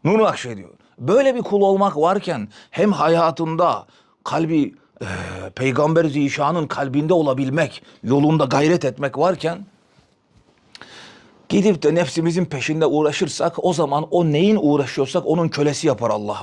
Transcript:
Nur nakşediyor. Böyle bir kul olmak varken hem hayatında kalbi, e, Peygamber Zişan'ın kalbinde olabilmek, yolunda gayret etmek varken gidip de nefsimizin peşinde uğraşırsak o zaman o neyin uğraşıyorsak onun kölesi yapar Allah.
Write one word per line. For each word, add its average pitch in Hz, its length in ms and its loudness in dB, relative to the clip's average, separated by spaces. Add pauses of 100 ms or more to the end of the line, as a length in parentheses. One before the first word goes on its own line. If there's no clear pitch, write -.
Nur 196 140 2
nakşediyor. 123 520 -2 (280)
Böyle 240 360 2
bir 240 80 -4
kul 202 180 0
olmak 196 360 2
varken 160 520 -2 (220)
hem 202 220 0
hayatında 160 920 0 (380)
kalbi, 151 500 -2 (260)
e, 120 60 -10 (480)
Peygamber 147 500 2
Zişan'ın 147 640 -2
kalbinde 143 480 -2
olabilmek, 139 680 -2 (200)
yolunda 147 420 2
gayret 147 400 0
etmek 135 340 -6
varken 175 480 -2 (1800)
gidip 196 340 2
de 151 120 4
nefsimizin 170 500 0
peşinde 156 420 -2
uğraşırsak 151 760 -2
o 180 80 2
zaman 151 380 0
o 175 140 2
neyin 175 360 2
uğraşıyorsak 143 680 0
onun 165 220 0
kölesi 147 380 -2
yapar 117 240 0
Allah. 104 320 -4